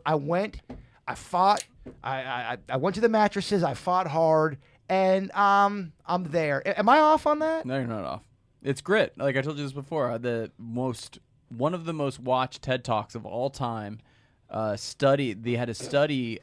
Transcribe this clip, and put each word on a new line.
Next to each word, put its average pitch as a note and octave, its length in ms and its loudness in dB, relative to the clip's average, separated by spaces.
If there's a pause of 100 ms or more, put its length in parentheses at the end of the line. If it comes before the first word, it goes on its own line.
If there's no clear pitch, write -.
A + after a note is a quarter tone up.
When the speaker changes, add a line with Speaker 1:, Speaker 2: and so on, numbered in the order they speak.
Speaker 1:
"I D#3 100 2
went, E3+ 460 -2 (460)
I B2 60 -4
fought, F#3+ 500 2 (380)
I, C3 200 -4
I, B2 320 -4
I, B2 40 -6 (120)
I C3 80 0
went E3+ 180 -2
to G#3+ 60 -6
the A#3 80 6
mattresses, G#3 540 2
I C#3+ 100 0
fought F3+ 340 0
hard, D#3 500 2 (300)
and, F#3+ 460 2
um, G3+ 580 4 (140)
I'm F3+ 180 0
there." D3+ 420 0
A-, F#3+ 140 -2
am G#3 80 0
I C#4 120 8
off D#4 280 6
on D4+ 120 2
that? D#4+ 260 -2
Speaker 2:
No, C3 120 -4
you're B2+ 100 -2
not G#2+ 180 -6
off. C2+ 160 -8 (420)
It's C#3 160 -2
grit. G3+ 380 2
Like C3 180 0
I C3+ 60 0
told C#3+ 160 -4
you C#3+ 60 -6
this C3+ 100 -8
before, C#3 360 -4
uh, A#2 80 -4
the A#2 400 -4
most, A#2 640 -6 (300)
one B2+ 240 -2
of E3+ 100 -6
the E3 100 -6
most C#3+ 260 -4
watched B2+ 420 -2
ted B2+ 240 -2
Talks G#2+ 280 -2
of G#2+ 120 -12
all A#2 240 -4
time, A2+ 500 -8 (500)
uh, G#2+ 280 -2
study, C#3 560 2
they A2+ 240 -4
had A#2+ 120 -2
a A2+ 40 -4
study C#3 680 0